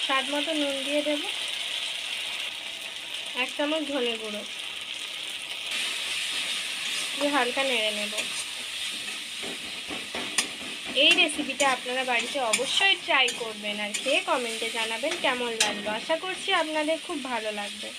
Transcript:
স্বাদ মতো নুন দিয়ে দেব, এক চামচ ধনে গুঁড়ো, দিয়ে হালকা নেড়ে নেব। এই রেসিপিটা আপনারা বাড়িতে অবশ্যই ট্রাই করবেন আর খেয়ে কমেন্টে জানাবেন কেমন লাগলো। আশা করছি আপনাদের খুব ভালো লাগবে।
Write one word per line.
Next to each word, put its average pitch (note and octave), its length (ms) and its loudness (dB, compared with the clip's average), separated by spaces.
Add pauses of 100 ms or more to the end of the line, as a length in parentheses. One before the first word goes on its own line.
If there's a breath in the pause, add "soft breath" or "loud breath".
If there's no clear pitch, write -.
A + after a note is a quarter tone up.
স্বাদ C4+ 300 2
মতো D4 260 0
নুন C#4 160 2 (120)
দিয়ে D4 200 2
দেব, D4 140 2 (2250)
এক B3+ 140 -2
চামচ D4+ 240 2 (100)
ধনে A#3+ 300 2
গুঁড়ো, G#3 200 -4 (2750)
দিয়ে C#4+ 200 2
হালকা B3 340 4
নেড়ে A3 300 2
নেব। G#3 140 -2 (3000)
এই D#4+ 80 10 (100)
রেসিপিটা D4 440 2 (100)
আপনারা B3+ 360 0
বাড়িতে A#3+ 260 2 (140)
অবশ্যই F#4 440 6 (100)
ট্রাই C#4 220 6 (140)
করবেন G#3 420 -4
আর G#3 160 -2
খেয়ে C#4+ 300 4
কমেন্টে A#3 380 2 (100)
জানাবেন A3+ 360 0 (100)
কেমন B3 260 2 (140)
লাগলো। G#3 260 0 (100)
আশা D#4+ 240 2
করছি F#4 260 -4 (120)
আপনাদের D#4 440 2
খুব E4+ 120 -4 (140)
ভালো A3 180 -2 (100)
লাগবে। G#3 400 -6